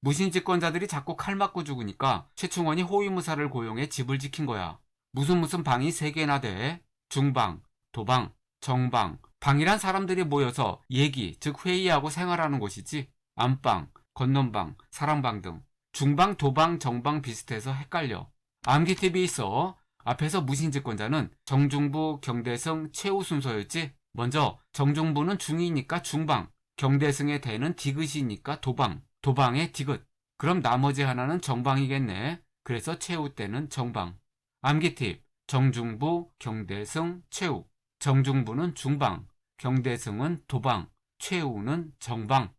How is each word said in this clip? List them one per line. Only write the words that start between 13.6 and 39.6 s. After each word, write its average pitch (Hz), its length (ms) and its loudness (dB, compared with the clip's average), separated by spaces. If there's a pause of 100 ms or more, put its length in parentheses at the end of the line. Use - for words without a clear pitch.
건넌방, 123 600 2 (140)
사랑방 135 520 -2
등. 87 200 -10 (300)
중방, 147 440 4
도방, 160 420 4
정방 135 420 0
비슷해서 117 520 -6
헷갈려. 135 580 -4 (360)
암기팁이 175 580 4
있어. 139 520 -2 (280)
앞에서 151 380 0
무신집권자는 135 880 -2 (160)
정중부, 143 760 2
경대승, 123 680 -4
최후 196 320 -2
순서였지. 135 680 -4 (200)
먼저 123 460 0 (140)
정중부는 151 680 2
중이니까 165 640 -2
중방, 147 460 0 (280)
경대승의 143 640 2
대는 135 340 -2
디귿이니까 139 840 -4
도방, 120 420 0 (200)
도방의 139 500 2
디귿. 135 340 -4 (320)
그럼 170 240 2
나머지 135 400 2
하나는 135 380 0
정방이겠네. 135 1000 0 (220)
그래서 131 360 -4
최후 151 360 -6
때는 117 340 -6
정방. 110 480 -4 (460)
암기팁, 143 600 0 (220)
정중부, 131 920 2
경대승, 110 920 -6
최후. 135 360 -4 (320)
정중부는 135 760 2
중방, 131 520 -2 (320)
경대승은 127 880 -2